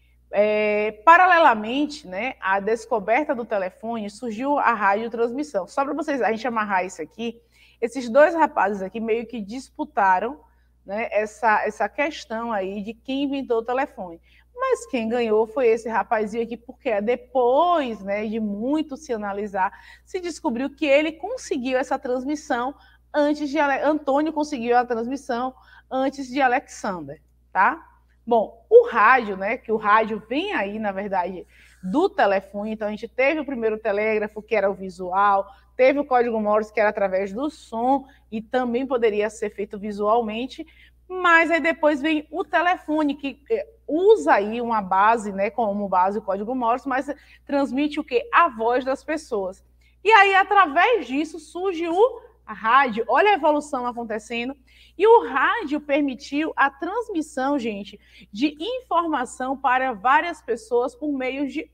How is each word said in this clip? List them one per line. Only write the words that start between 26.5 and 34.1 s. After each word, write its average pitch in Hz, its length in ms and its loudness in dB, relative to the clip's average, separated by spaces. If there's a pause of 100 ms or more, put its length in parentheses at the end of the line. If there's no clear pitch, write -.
tá? 233 380 0 (360)
Bom, 226 440 -2
o 466 180 10
rádio, 226 480 4
né, 202 220 -4
que 226 140 -8
o 214 60 0
rádio 214 520 2
vem 359 240 -4
aí, 208 240 -4
na 214 140 -4
verdade, 190 540 -4 (360)
do 254 260 0
telefone. 208 640 0
Então, 214 160 -6
a 214 40 -6
gente 214 160 -10
teve 285 320 0
o 262 60 -6
primeiro 226 320 -2
telégrafo, 214 640 -2